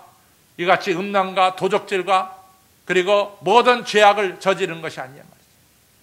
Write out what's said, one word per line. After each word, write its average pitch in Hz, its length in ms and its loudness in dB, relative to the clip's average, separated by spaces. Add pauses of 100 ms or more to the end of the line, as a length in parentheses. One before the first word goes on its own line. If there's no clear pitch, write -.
(580)
이같이 175 340 0
음란과 190 640 -2
도적질과 190 800 -2 (480)
그리고 185 560 0
모든 233 440 2
죄악을 208 560 2
저지른 170 420 -4
것이 156 180 -12
아니냐 135 220 -18
말이지. - 260 -20 (540)